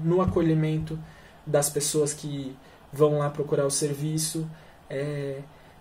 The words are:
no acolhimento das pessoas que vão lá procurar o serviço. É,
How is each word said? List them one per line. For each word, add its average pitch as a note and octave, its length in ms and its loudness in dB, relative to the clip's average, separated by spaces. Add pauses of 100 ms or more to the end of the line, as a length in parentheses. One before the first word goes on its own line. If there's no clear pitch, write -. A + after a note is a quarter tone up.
no F3 160 4
acolhimento D#3 760 2 (480)
das C#3+ 240 2
pessoas D3 440 0
que C#3 420 -8 (380)
vão D3 260 4
lá D3 120 0
procurar D3 360 0
o C#3 40 2
serviço. D#3 760 -2 (400)
É, C#3+ 500 -6 (420)